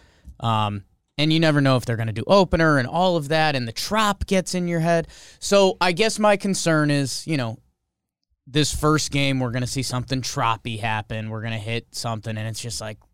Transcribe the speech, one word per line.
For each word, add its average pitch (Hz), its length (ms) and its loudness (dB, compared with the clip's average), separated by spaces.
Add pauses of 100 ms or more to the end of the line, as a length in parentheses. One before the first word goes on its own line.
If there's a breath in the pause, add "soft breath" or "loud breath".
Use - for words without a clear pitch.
(400 soft breath)
Um, 107 440 0 (340)
and 151 140 2
you 160 80 4
never 156 220 4
know 135 160 4
if 117 80 -4
they're 117 100 -2
gonna 113 160 -4
do 98 160 -6
opener 165 520 4
and 120 80 -2
all 180 300 0
of 143 120 -4
that, 156 260 2
and 120 120 -2
the 113 40 -8
trop 208 540 -2
gets 185 300 0
in 175 120 -2
your 170 140 0
head. 165 260 2 (320 loud breath)
So 196 400 4
I 180 140 4
guess 214 260 0
my 208 180 6
concern 165 540 2
is, 139 360 -2
you 160 100 -2
know, 113 220 -4 (880)
this 139 280 0
first 151 360 2
game, 139 280 0
we're 127 120 -2
gonna 123 140 -4
see 127 160 -6
something 127 400 -4
troppy 117 580 -2
happen. 110 500 -4
We're 110 120 -8
gonna 113 160 -6
hit 117 380 -6
something, 113 420 -6
and 107 100 -6
it's 110 140 -8
just 117 200 -10
like, 107 160 -12 (160)